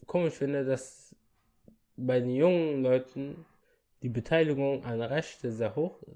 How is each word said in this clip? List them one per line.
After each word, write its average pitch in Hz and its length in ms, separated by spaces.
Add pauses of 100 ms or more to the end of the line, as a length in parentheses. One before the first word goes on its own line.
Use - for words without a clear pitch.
komisch 170 280
finde, 139 300
dass - 500 (840)
bei 127 240
den 123 100
jungen 156 520
Leuten 139 640 (580)
die 123 80
Beteiligung 139 760
an 117 180
Rechte 127 500
sehr 110 240
hoch 165 260 (140)